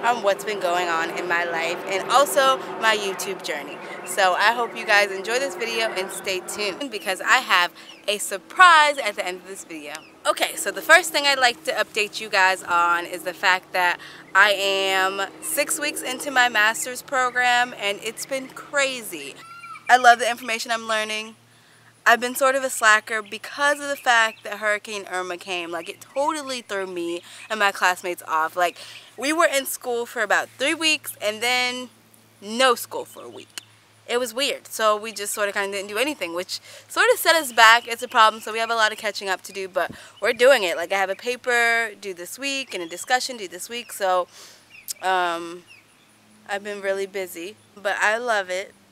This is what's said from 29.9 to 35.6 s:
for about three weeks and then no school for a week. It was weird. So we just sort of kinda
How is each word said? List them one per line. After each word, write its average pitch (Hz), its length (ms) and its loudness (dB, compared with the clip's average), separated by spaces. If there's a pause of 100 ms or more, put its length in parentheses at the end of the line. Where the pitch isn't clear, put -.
for 240 160 -6
about 190 260 2 (100)
three 285 160 0
weeks 311 480 -2
and 214 220 -4
then 247 460 0 (520)
no 233 340 2
school 151 280 -10
for - 220 -16
a 117 40 -14
week. 117 200 -18 (580)
It 240 140 -2
was 226 120 -6
weird. 247 340 -4
So 214 280 2
we 214 160 -8
just 202 220 -6
sort 208 160 0
of 196 40 -8
kinda 202 220 -2